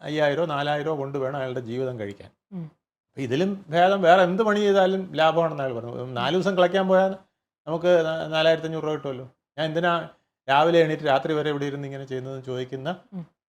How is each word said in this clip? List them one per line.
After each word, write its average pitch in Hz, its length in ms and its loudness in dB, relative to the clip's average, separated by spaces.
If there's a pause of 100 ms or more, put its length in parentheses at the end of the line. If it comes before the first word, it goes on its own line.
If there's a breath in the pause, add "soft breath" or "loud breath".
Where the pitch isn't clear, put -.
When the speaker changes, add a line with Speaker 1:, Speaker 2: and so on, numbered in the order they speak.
Speaker 1:
അയ്യായിരോ 151 440 0
നാലായിരോ 147 520 -2
കൊണ്ട് 139 200 -6
വേണം 139 220 -4
അയാളുടെ 131 200 -4
ജീവിതം 123 400 -6
കഴിക്കാൻ. 101 300 -10 (240)
Speaker 2:
ഉം. 180 100 -10
Speaker 1:
അപ്പോൾ - 580 -18
ഇതിലും 175 480 -2
ഭേദം 185 320 4
വേറെ 180 200 8
എന്ത് 185 220 2
പണി 208 160 0
ചെയ്താലും 190 560 2
ലാഭമാണെന്ന് 156 480 2
അയാൾ 131 120 -4
പറഞ്ഞു. 120 300 -10
നാല് 127 300 -2
ദിവസം 185 220 0
കളിക്കാൻ 185 300 2
പോയാൽ 190 280 2 (520)
നമുക്ക് 165 200 -4
ന-, 160 440 2
നാലായിരത്തഞ്ഞൂറ് 160 520 2
രൂപ 156 100 -2
കിട്ടുമല്ലോ. 135 380 -8 (260)
ഞാൻ 156 100 -2
എന്തിനാ 165 420 0 (400)
രാവിലെ 160 300 6
എണീറ്റ് 156 280 2
രാത്രി 147 260 2
വരെ 151 160 0
ഇവിടെ 143 160 -2
ഇരുന്ന് 143 220 -6
ഇങ്ങനെ 135 180 -10
ചെയ്യുന്നതെന്ന് 131 400 -10
ചോദിക്കുന്ന 131 540 -8 (140)
Speaker 2:
ഉം. 175 140 -12 (220)